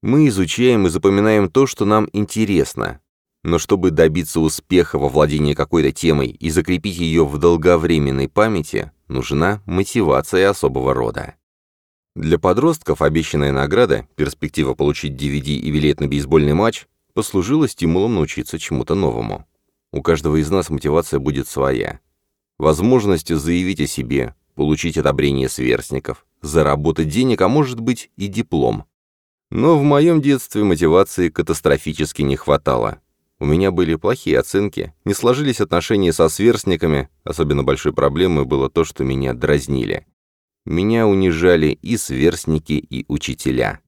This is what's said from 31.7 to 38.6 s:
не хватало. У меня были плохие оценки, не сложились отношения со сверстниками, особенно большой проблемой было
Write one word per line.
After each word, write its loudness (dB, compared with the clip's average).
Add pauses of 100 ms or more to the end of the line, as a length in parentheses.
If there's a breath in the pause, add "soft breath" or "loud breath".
не 0
хватало. -2 (400)
У -4
меня 2
были 0
плохие -2
оценки, -2 (120)
не -2
сложились 0
отношения 0
со 2
сверстниками, 0 (160)
особенно -2
большой 0
проблемой 2
было 0